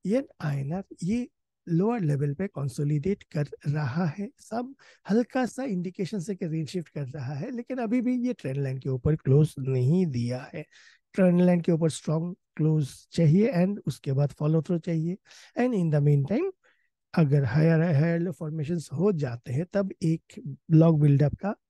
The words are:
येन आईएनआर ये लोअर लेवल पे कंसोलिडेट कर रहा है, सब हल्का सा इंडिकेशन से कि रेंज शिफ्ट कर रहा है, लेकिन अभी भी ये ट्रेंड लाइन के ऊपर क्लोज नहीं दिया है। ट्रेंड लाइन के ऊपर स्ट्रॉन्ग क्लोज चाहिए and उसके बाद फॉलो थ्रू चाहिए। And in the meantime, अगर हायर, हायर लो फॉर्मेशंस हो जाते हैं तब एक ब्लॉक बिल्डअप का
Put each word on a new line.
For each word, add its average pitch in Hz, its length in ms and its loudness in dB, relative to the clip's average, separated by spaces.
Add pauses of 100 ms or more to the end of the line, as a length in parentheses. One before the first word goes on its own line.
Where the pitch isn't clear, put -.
येन 233 220 -2 (140)
आईएनआर 147 420 -4 (200)
ये 240 240 -2 (400)
लोअर 196 320 0
लेवल 147 340 -2
पे 190 140 -6
कंसोलिडेट 147 760 -4
कर 147 240 -4 (200)
रहा 151 380 -2
है, 196 240 -6 (100)
सब 247 360 -10 (340)
हल्का 240 360 0
सा 254 180 -8
इंडिकेशन 190 560 -6
से 185 160 -6
कि 185 120 -8
रेंज 160 200 -4
शिफ्ट 175 220 -8
कर 143 180 -8
रहा 139 260 -10
है, 156 180 -8
लेकिन 247 260 -8
अभी 247 240 -2
भी 247 140 -2 (120)
ये 247 60 -2
ट्रेंड 139 240 -6
लाइन 135 200 -4
के 131 120 -6
ऊपर 135 260 0
क्लोज 147 440 4
नहीं 131 460 2
दिया 123 360 -4 (120)
है। 151 120 -10 (480)
ट्रेंड 180 280 4
लाइन 180 200 4
के 175 100 0
ऊपर 160 180 2
स्ट्रॉन्ग 165 460 -4 (200)
क्लोज 156 560 0
चाहिए 175 420 4
and 185 340 0
उसके 143 260 -6
बाद 139 180 0
फॉलो 156 300 0
थ्रू 170 180 -2
चाहिए। 165 380 -4 (420)
And 247 160 0
in 170 160 0
the 147 100 2
meantime, 147 500 2 (600)
अगर 147 300 4
हायर, 156 380 2
हायर 170 380 2
लो 175 120 -2
फॉर्मेशंस 156 640 -6
हो 170 180 2
जाते 135 420 -4
हैं 151 200 -2
तब 196 200 -2 (100)
एक - 380 -2 (300)
ब्लॉक 160 280 6
बिल्डअप 143 360 4
का 208 200 -6 (140)